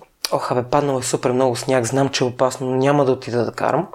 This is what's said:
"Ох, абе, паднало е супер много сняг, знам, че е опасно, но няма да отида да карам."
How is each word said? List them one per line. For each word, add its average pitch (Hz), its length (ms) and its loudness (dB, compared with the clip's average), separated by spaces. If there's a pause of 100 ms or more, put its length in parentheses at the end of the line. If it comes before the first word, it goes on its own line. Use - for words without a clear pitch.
(320)
"Ох, 143 200 -2
абе, 123 120 0
паднало 143 360 0
е 123 40 -6
супер - 280 -2
много 127 240 2
сняг, 127 300 0
знам, 135 240 0
че - 140 -2
е 127 40 2
опасно, 127 400 -2
но 127 80 0
няма 139 300 4
да 131 60 4
отида 120 340 -2
да 110 60 -4
карам." 120 440 -2